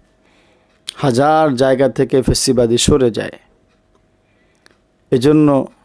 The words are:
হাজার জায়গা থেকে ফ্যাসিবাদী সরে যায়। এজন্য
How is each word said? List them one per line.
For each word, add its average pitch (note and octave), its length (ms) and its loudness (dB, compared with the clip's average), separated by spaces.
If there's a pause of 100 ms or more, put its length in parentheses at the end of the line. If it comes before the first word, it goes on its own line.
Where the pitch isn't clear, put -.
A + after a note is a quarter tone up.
(960)
হাজার D3 600 0
জায়গা C3 340 0
থেকে C3 340 -2
ফ্যাসিবাদী A#2+ 540 0
সরে B2+ 340 0
যায়। A2 220 -8 (1800)
এজন্য C#3+ 560 2 (180)